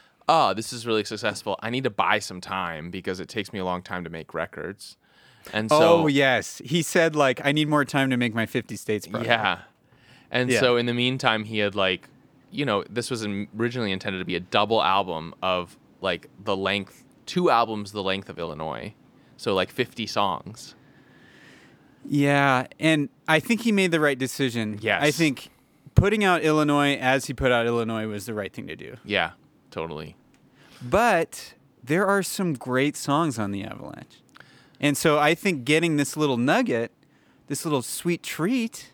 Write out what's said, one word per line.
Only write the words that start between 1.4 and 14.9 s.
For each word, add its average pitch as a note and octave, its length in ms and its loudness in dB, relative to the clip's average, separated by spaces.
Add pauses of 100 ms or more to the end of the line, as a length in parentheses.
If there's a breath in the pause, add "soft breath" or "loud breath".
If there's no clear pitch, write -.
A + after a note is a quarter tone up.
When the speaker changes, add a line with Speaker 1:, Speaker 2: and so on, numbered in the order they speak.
Speaker 1:
I A2+ 80 -6
need C3 140 -4
to B2 60 -2
buy G2+ 300 2
some F#2 220 -12
time F2 480 -8
because F#2 280 -8
it F2+ 100 -10
takes G#2 240 -8
me G#2 60 -8
a F#2 60 -6
long F2+ 180 -4
time F2+ 220 -8
to E2 60 -10
make D#2+ 240 -12
records." E2 640 -10 (580 loud breath)
And A2 160 -2
so E3 320 6
Speaker 2:
Oh, D#3 40 2
yes. C3+ 580 2
He D#3+ 180 0
said, E3 340 2
like, C3+ 280 2
"I C#3+ 60 2
need D3+ 180 2
more D3 180 2
time C3+ 240 0
to B2+ 80 0
make A#2+ 160 0
my A2+ 120 -2
fifty A#2 300 -6
States G#2 300 -4
project." A2+ 240 -4
Speaker 1:
Yeah. G2+ 300 0 (680 soft breath)
And B2+ 200 0
Speaker 2:
Yeah. A#2 100 4
Speaker 1:
so B2 160 6
in A#2+ 100 2
the A#2+ 80 0
meantime, B2 500 0
he A2 140 -6
had, G2+ 160 0
like, F#2+ 340 0 (440)
you C#3 140 -4
know, G2+ 240 0
this A#2 200 -6
was A2+ 140 -4
in-, G2+ 240 -6 (100)
originally A#2+ 320 -2
intended F#2+ 280 -4
to F#2 80 -6
be F2 100 -2
a F2 40 -2
double G#2 420 2
album F2 600 0